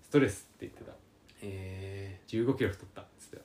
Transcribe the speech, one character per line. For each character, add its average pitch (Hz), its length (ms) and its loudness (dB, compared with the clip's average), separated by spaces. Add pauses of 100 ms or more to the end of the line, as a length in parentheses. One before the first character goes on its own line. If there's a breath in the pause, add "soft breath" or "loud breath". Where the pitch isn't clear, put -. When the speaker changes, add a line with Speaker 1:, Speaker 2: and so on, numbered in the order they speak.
Speaker 1:
ス - 80 -20
ト 147 100 8
レ 123 80 8
ス - 280 -4
っ - 40 -20
て - 60 -8
言 - 40 -8
っ - 40 -16
て - 100 -18
た。 - 80 -16
Speaker 2:
へ - 40 -18 (480)
え。 95 840 -8
Speaker 1:
「十 117 180 2
五 131 100 4
キ 127 80 0
ロ 101 80 4
太 - 140 -10
っ - 100 -20
た」 92 80 -12
っ - 20 -18 (140)
つ - 80 -20
っ - 20 -20
て - 80 -14
た。 - 80 -20